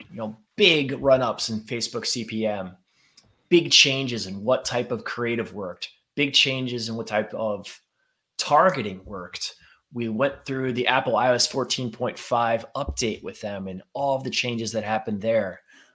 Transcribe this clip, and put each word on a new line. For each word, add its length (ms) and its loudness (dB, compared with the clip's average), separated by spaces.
you 60 -16
know, 220 -8
big 440 6
run-ups 500 4
in 120 -2
Facebook 440 -6
C 180 -2
P 220 -2
M, 320 -4
big 220 6
changes 540 2
in 180 -8
what 220 2
type 260 -2
of 120 -4
creative 500 -4
worked, 360 -10
big 180 2
changes 560 2
in 60 -4
what 100 -4
type 280 0
of 480 -4
targeting 680 2
worked. 500 -10
We 160 -4
went 360 0
through 280 -2
the 140 0
Apple 280 2
I 140 4
O 40 6
S 140 2
fourteen 440 -4
point 260 -6
five 480 0
update 480 -4
with 180 -12
them 260 -6
and 160 -10
all 220 0
of 80 -4
the 60 -6
changes 420 -2
that 120 -2
happened 380 -2
there. 400 0